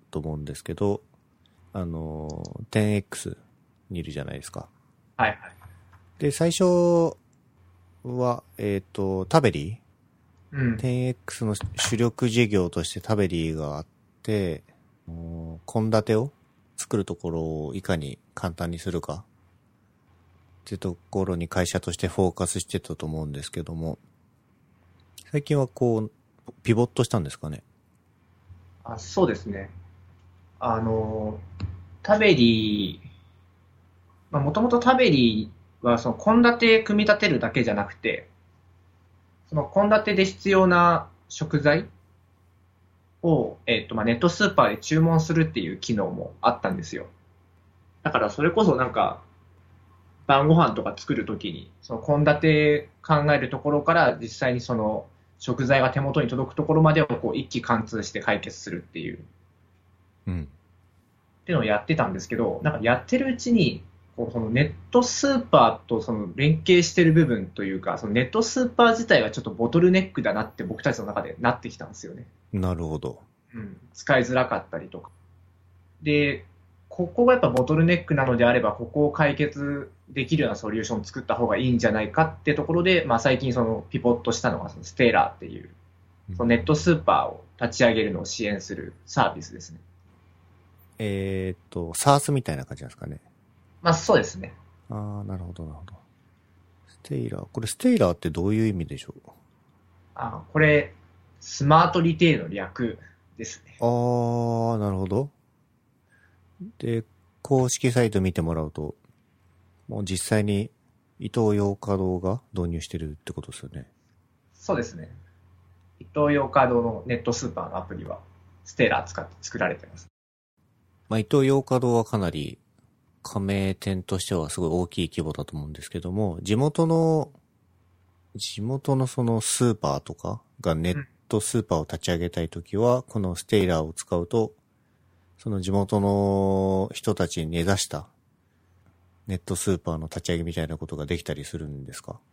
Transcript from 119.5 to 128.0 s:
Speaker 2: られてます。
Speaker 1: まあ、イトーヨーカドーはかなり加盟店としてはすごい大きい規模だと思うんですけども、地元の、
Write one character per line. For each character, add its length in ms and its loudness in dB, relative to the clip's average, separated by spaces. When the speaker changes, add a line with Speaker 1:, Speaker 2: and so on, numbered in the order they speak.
Speaker 2:
ら 100 0
れ 80 -6
て 100 -20
ま 120 -20
す。 100 -20
Speaker 1:
ま 100 -2
あ、 20 0
イ 60 -2
ト 160 4
ー 20 4
ヨ 180 4
ー 20 -4
カ 140 2
ド 100 0
ー 100 4
は 60 2
か 140 -2
な 120 0
り 280 -8
加 160 -8
盟 360 0
店 280 -6
と 160 -4
し 80 -8
て 80 -2
は 160 -2
す 80 -10
ご 80 -2
い 40 -2
大 180 0
き 160 -4
い 60 -2
規 120 -6
模 100 -6
だ 120 -8
と 120 -12
思 100 -8
う 20 -12
ん 40 -12
で 100 -16
す 80 -16
け 100 -8
ど 100 -8
も、 320 -4
地 140 0
元 300 2
の、 440 2